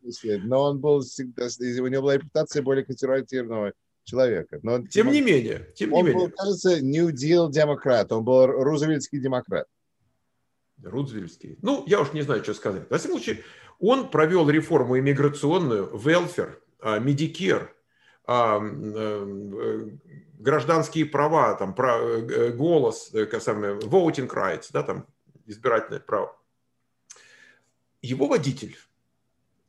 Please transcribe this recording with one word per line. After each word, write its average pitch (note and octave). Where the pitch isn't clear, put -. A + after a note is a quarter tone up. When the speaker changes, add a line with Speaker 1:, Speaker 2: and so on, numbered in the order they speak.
Speaker 1:
но B2+
он C#3+
был C#3+
всегда, B2
у B2+
него C3
была C#3
репутация D3
более C3+
консервативного B2
человека. A#2+
Но A#2+
Speaker 2:
Тем A3
Speaker 1:
он, C#4
Speaker 2:
не D4
менее, B2
тем G#3
не D3
Speaker 1:
он F3+
Speaker 2:
менее. F3
Speaker 1:
был, F3
кажется, F#3+
New D3+
Deal D#3
демократ, C3+
он A2+
был B2+
р-, C3
рузвельтский D3
демократ. B2
Speaker 2:
Рузвельтский. A2
Ну, B3+
я G3
уж C#3+
не D#3
знаю, B2+
что G#2+
сказать. F#2+
Во C3+
всяком C#4+
случае, -
он A#3
провел D#3
реформу D3
иммиграционную, C#3
welfare, D#3
а, G#2+
Medicare, C#3+
а, A#2
м, G#2
э, G2+
э, A2
гражданские D3+
права, D3
там, F#2+
пра-, B2
э, A#2+
голос, C3
э, G#2+
ка-, A2
самое, G#2
voting C#3+
rights, F2+
да, C#3+
там, F#2+
избирательное A2
право. -
Его B2+
водитель, C#3